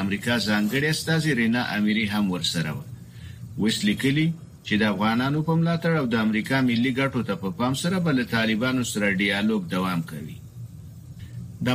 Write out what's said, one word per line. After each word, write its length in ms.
امریکا 340
ځانګړی 520
استازی 500
رینا 220
امیري 340
هم 180
ورسره 460
وه. 80
ویسټ 320
لیکلي 380
چې 140
د 120
افغانانو 540
په 140
ملاتړ 400
او 120
د 120
امریکا 320
ملي 320
ګټو 300
ته 140
په 60
پام 240
سره 220
به 140
له 140
طالبانو 580
سره 300
ډیالوګ 420
دوام 260
کوي. 260
د 100